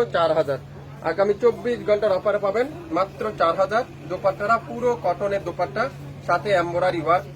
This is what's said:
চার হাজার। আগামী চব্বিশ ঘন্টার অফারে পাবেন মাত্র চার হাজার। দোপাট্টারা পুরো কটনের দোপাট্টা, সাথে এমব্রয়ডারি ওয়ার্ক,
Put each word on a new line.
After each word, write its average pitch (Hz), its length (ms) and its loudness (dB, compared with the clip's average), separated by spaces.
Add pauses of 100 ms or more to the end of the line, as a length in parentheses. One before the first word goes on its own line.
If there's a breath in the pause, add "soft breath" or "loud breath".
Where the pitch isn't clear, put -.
(120)
চার 170 220 4
হাজার। 143 240 2 (440)
আগামী 196 320 2
চব্বিশ 233 520 2
ঘন্টার 208 260 4
অফারে 202 260 2
পাবেন 202 280 0 (240)
মাত্র 190 340 -2 (140)
চার 165 180 4
হাজার। 196 260 2 (260)
দোপাট্টারা 196 500 0
পুরো 233 320 -2 (120)
কটনের 196 420 0
দোপাট্টা, 180 400 -2 (420)
সাথে 175 240 0
এমব্রয়ডারি 175 520 2
ওয়ার্ক, 147 220 2 (120)